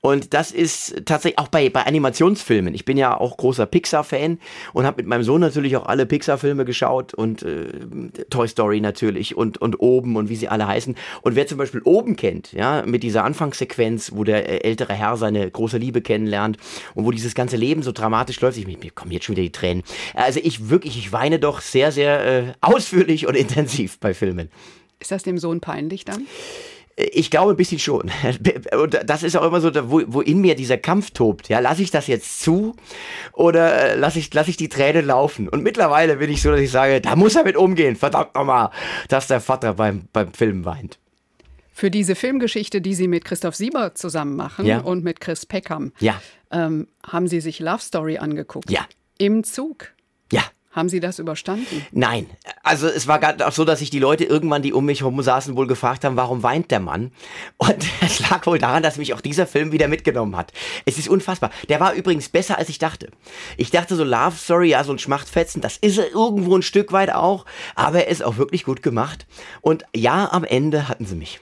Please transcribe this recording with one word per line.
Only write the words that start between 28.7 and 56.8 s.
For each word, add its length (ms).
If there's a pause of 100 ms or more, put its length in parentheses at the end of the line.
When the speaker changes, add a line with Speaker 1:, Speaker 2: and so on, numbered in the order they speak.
Speaker 1:
Und 240
das 160
ist 140
auch 80
immer 160
so, 100 (180)
wo, 200
wo 120
in 200
mir 160
dieser 200
Kampf 360
tobt. 360
Ja, 120
lass 180
ich 140
das 160
jetzt 320
zu 340 (580)
oder, 600
äh, 20
lass 220
ich, 180
lass 140
ich 80
die 120
Tränen 380
laufen? 420
Und 140
mittlerweile 540
bin 120
ich 140
so, 80
dass 80
ich 140
sage, 280
da 140
muss 220
er 80
mit 120
umgehen, 380
verdammt 400
nochmal, 360 (360)
dass 220
der 120
Vater 340
beim, 380
beim 200
Filmen 320
weint. 340 (760)
Speaker 2:
Für 200
diese 240
Filmgeschichte, 640
die 140
Sie 120
mit 180
Christoph 300
Sieber 400
zusammen 400
machen 320
Speaker 1:
Ja. 140
Speaker 2:
und 240
mit 160
Chris 260
Peckham, 540
Speaker 1:
Ja. 200 (300)
Speaker 2:
ähm, 380 (180)
haben 220
Sie 120
sich 200
Love 200
Story 380
angeguckt? 540
Speaker 1:
Ja. 120 (340)
Speaker 2:
Im 260
Zug? 480 (400)
Speaker 1:
Ja. 100 (280)
Speaker 2:
Haben 200
Sie 100
das 180
überstanden? 720
Speaker 1:
Nein. 360 (360)
Also 240
es 220
war 100
gerade 300
auch 40
so, 120
dass 160
sich 100
die 80
Leute 260
irgendwann, 380
die 100
um 120
mich 160
herum 200
saßen, 360
wohl 100
gefragt 380
haben, 100
"Warum 300
weint 260
der 80
Mann?" 320 (460)